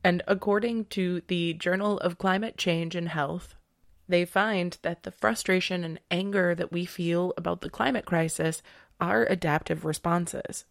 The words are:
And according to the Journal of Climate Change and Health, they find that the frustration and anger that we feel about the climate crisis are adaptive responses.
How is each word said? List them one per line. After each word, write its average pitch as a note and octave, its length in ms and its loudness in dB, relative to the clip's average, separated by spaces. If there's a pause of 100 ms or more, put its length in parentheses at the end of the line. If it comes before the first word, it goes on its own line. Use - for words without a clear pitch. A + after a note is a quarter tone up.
And F3+ 240 2
according G#3 600 0
to F3+ 420 -2
the E3+ 260 0
Journal F#3+ 440 0
of F3 200 -2
Climate F#3+ 380 0
Change E3 400 0
and E3+ 120 -4
Health, D#3+ 460 -4 (540)
they F3 160 4
find F#3+ 580 0
that E3+ 220 -4
the F#3 80 -8
frustration F#3 720 0
and D#3+ 160 -8 (100)
anger F#3 460 2
that E3+ 160 -4
we E3+ 120 -2
feel F3 520 0
about F3 240 -4
the - 100 -8
climate B3 340 0
crisis D#3+ 600 0 (360)
are G3+ 280 4
adaptive D#3+ 560 0
responses. E3+ 880 -2